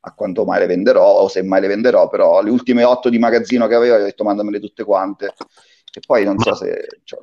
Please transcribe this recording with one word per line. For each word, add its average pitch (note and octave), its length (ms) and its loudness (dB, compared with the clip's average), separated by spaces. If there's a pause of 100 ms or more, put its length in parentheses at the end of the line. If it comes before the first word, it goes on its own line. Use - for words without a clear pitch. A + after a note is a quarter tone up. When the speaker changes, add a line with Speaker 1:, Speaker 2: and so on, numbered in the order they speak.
Speaker 1:
a - 120 -18
quanto G2+ 300 -6
mai F#2 160 -2
le F2+ 60 2
venderò, F#2+ 540 4
o G2 80 2
se F#2 140 -4
mai F#2+ 180 0
le G2 80 -2
venderò, G2+ 400 2
però F#2 340 2
le G#2+ 80 -2
ultime B2 340 0
otto B2 260 2
di A#2 80 0
magazzino A#2 480 0
che A2 80 0
avevo, A#2+ 220 4
ho - 20 4
detto: G2+ 260 -4
"Mandamele G#2 360 -4
tutte G#2 240 -14
quante", G2 420 -2
e - 800 -18
poi A2+ 180 2
non G2 120 -2
Speaker 2:
Ma A2 60 -2
Speaker 1:
so - 120 0
se, - 500 -10
cioè, - 180 -20